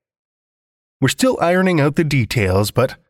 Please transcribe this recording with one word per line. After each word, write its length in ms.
We're 80
still 320
ironing 400
out 160
the 80
details, 680
but 260